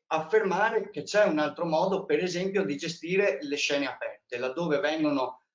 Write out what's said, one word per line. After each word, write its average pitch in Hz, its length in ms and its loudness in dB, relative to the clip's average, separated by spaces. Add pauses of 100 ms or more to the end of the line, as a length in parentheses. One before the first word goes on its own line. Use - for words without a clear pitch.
affermare 196 840 0
che 147 120 -8
c'è 208 220 4
un 156 140 2
altro 151 260 -2
modo, 170 400 0
per 156 180 2
esempio, 185 400 -2
di 143 140 -4
gestire 170 640 0
le 143 160 -4
scene 143 300 0
aperte, - 500 -8
laddove 139 420 0
vengono, 147 640 0 (140)